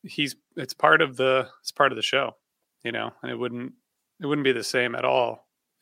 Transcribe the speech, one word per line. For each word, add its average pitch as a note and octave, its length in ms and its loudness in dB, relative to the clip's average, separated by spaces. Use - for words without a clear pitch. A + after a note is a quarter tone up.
he's, D3 320 -6
it's C#3+ 160 -8
part D#3 300 4
of C3+ 140 -2
the, C3 300 2
it's - 120 -12
part C3+ 200 2
of A#2 40 -8
the A2 60 -6
show, C3 300 0
you A#2 100 -6
know, A2+ 200 -4
and B2+ 80 -8
it A#2+ 60 -8
wouldn't, B2 380 -8
it D3+ 60 -8
wouldn't C#3+ 180 0
be C3+ 80 4
the A2+ 120 -2
same B2 300 0
at B2 100 -4
all B2+ 420 2